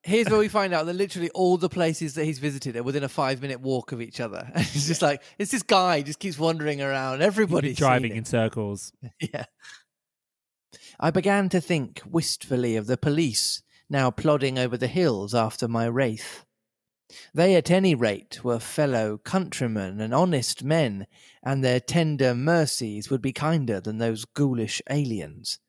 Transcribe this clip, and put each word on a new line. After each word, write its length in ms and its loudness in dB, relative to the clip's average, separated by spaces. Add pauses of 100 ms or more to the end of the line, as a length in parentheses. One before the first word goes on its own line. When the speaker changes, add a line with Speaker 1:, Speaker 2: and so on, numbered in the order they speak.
Speaker 1:
Here's 260 2
where 100 6
we 80 4
find 260 0
out 140 2
that 80 -4
literally 360 -2
all 260 4
the 120 0
places 460 -2
that 100 0
he's 140 -2
visited 360 -4
are 80 -2
within 200 -2
a 60 -4
five-minute 520 -2
walk 300 -2
of 100 -8
each 180 -12
other. 320 -8
<laughs> 40 -14
It's 320 0
just 140 -2
Speaker 2:
Yeah. 80 4
Speaker 1:
like, 140 -2 (140)
it's 140 -4
this 120 -2
guy 380 4
just 180 -8
keeps 200 -8
wandering 420 -2
around. 400 -2
Everybody's 500 2
Speaker 2:
He's 80 -6
been 80 4
driving 220 4
Speaker 1:
seen 40 -6
him. 60 -4
Speaker 2:
in 60 -6
circles. 680 -2 (140)
Speaker 1:
<laughs> 120 -20
Yeah. 260 -8 (1500)
I 120 2
began 380 2
to 120 2
think 460 -2
wistfully 680 0
of 120 -2
the 100 0
police 680 0 (260)
now 220 2
plodding 460 2
over 200 0
the 100 0
hills 480 0
after 320 0
my 180 0
wraith. 600 -2 (880)
They, 220 6
at 140 4
any 240 6
rate, 480 -2
were 180 0
fellow 580 0
countrymen 840 -4
and 140 -4
honest 500 2
men, 440 0 (360)
and 180 -2
their 200 2
tender 520 2
mercies 760 0
would 120 0
be 120 -2
kinder 480 0
than 160 -6
those 260 0
ghoulish 640 -2
aliens. 800 -4